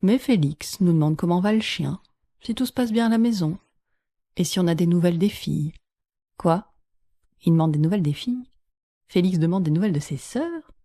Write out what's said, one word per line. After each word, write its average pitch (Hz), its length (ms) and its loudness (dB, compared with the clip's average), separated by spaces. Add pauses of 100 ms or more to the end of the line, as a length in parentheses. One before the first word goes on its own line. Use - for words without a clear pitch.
Mais 196 160 4
Félix 165 640 0
nous 175 140 4
demande 156 240 2
comment 175 240 0
va 208 100 0
le 220 80 2
chien, 165 420 -4 (400)
si 226 140 -6
tout 254 100 -2
se 247 60 -4
passe 240 200 -2
bien 233 160 0
à - 20 2
la 226 80 2
maison, 196 400 0 (800)
et 180 60 0
si - 160 -2
on 180 80 2
a 170 80 2
des 170 120 0
nouvelles 170 320 2
des 196 100 2
filles. 156 440 -4 (640)
Quoi? 175 340 -2 (720)
Il 170 80 2
demande 160 220 4
des 151 60 0
nouvelles 175 220 0
des 147 120 0
filles? 247 360 -8 (580)
Félix 185 320 2
demande 170 240 2
des 156 80 0
nouvelles 180 220 0
de 143 60 0
ses 143 180 -8
sœurs? 320 540 -8 (140)